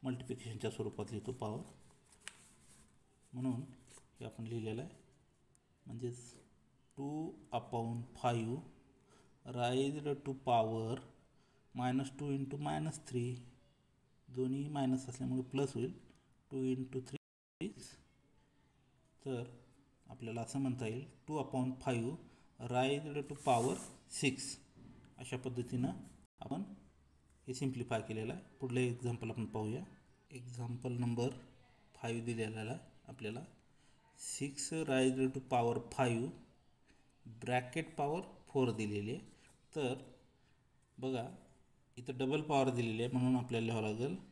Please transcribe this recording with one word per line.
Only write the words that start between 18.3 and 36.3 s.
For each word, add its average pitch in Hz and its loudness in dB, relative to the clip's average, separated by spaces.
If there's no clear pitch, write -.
तर 127 0
आपल्याला 117 -6
असं 113 -2
म्हणता 127 2
येईल, 120 -2
two 156 -2
upon 131 0
five 120 2
raised 143 2
to 143 -6
power 131 6
six. - 2
अशा 123 -6
पद्धतीनं 123 0
आपण 165 -4
हे 127 -4
simplify 123 0
केलेलं 110 -2
आहे. 180 -8
पुढलं 123 2
example 120 0
आपण 110 0
पाहूया. 110 0
Example 123 -4
number 120 2
five 117 -2
दिलेला 110 -2
आहे 120 -4
आपल्याला, 113 -6
six - -2
raised 131 6
to 135 -2
power 117 4
five, 123 4